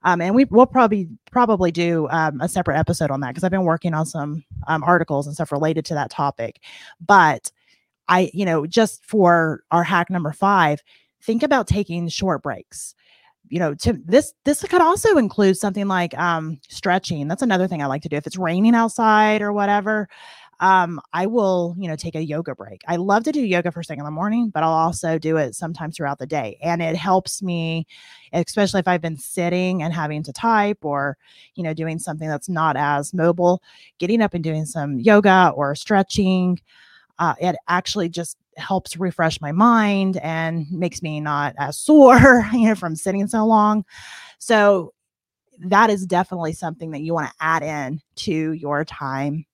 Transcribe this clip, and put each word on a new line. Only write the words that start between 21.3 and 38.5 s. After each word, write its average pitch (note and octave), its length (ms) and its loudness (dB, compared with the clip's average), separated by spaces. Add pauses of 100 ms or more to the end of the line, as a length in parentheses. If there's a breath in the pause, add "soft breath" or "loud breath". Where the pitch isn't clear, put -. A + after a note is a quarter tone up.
you F#3+ 100 -8
know, D#3 80 -6
take E3 180 -12
a D#3+ 100 -4
yoga D3 300 -6
break. G2+ 320 -18
I E3+ 100 -4
love G3 280 0
to D#4 80 -2
do D4 80 -2
yoga F3 320 0
first E3 160 -12
thing D3+ 100 -10
in C#3+ 60 -10
the D3 60 -8
morning, G#3 400 -2
but D#3 120 -2
I'll D#3+ 100 2
also D#3+ 460 0
do D#3+ 180 -2
it C3+ 180 -2
sometimes D#3+ 420 -10
throughout C#3+ 220 -6
the C3 80 -10
day. C3+ 360 -6
And E3+ 180 -2
it E3 160 -2
helps F#3 460 -2
me, E3 440 -4 (460 loud breath)
especially F#3+ 480 0
if F3+ 80 -2
I've F3 140 0
been D#3+ 160 -6
sitting F3+ 640 -2
and E3+ 100 -4
having D3+ 320 -6
to C#3+ 80 -12
type G#3+ 520 0
or, C#3+ 340 -4 (360 soft breath)
you F3+ 80 -10
know, D#3+ 120 -4
doing D#3+ 240 -6
something D#3 300 -8
that's D3 200 -8
not D#3+ 280 0
as D3 360 -2
mobile, F3 500 2 (360 soft breath)
getting A3 240 0
up G3+ 120 0
and E3+ 100 -6
doing D#3 200 -4
some C#3+ 360 -6
yoga F#3+ 560 6
or C#3+ 180 -2
stretching, F#3 840 0 (580 soft breath)
uh, E3 220 0
it F3 160 -2 (120)
actually F3+ 400 -2
just E3+ 300 -10 (180)